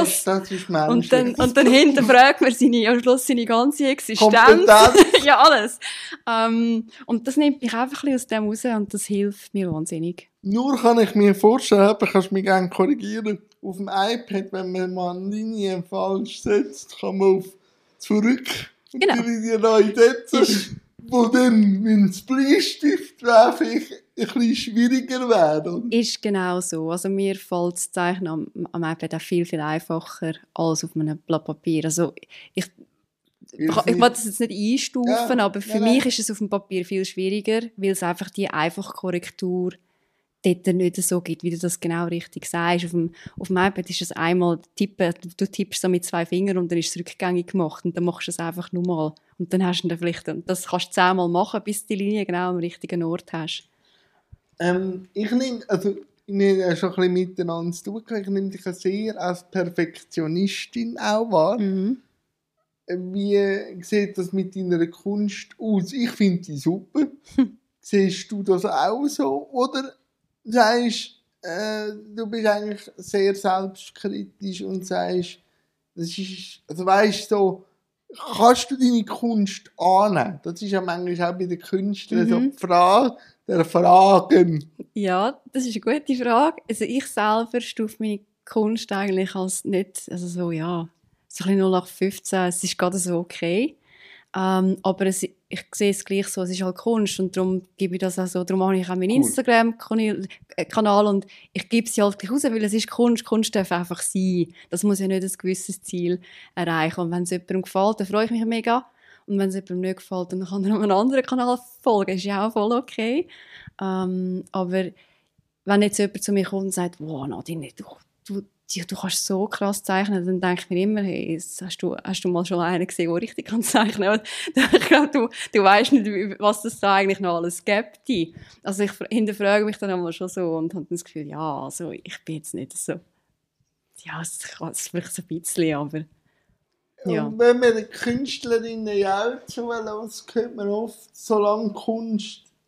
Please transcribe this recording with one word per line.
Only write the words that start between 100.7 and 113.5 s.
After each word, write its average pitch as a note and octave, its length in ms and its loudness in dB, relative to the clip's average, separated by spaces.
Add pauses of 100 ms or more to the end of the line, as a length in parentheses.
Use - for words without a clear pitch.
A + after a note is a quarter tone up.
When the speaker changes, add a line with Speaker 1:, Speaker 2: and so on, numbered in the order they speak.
Speaker 1:
und G3 200 0 (260)
ich - 160 -10
gebe A#3 200 0
sie - 140 0
halt G3+ 160 0
gleich G3 140 -8
raus, C#4+ 120 -2
weil A3+ 200 -2
es G3+ 100 -2
ist A3 160 -2
Kunst, A#3 340 0
Kunst A3 300 -2
darf F#3+ 180 -2
einfach F3 300 -4
sein. F3+ 500 -2 (180)
Das F3 140 -6
muss G3+ 160 2
ja G3 80 -2
nicht F#3+ 160 -2
ein F#3+ 140 -6
gewisses F#3 440 -6
Ziel F3 380 -4 (360)
erreichen. E3 440 -2
Und E3+ 120 -4
wenn F3+ 120 -2
es F3 60 -6
jemandem F#3 320 -4
gefällt, G3 380 -2
dann G3 60 -6
freue G#3 200 -2
ich A3+ 60 -4
mich A3+ 120 -2
mega. A3+ 420 -2 (400)
Und G3+ 120 -2
wenn G3 100 0
es F#3 60 -8
jemandem F#3+ 260 -8
nicht F#3 160 -6
gefällt, F3+ 360 -8
dann F#3 120 -6
kann F#3+ 200 -6
er G#3 100 0
einem G#3 160 0
anderen B3+ 340 2
Kanal B3+ 340 -2 (240)
folgen, G3 340 0
ist F3+ 80 -6
ja G3+ 220 -2
auch A3+ 60 -4
voll A3 200 0
okay. B3 540 -4 (540)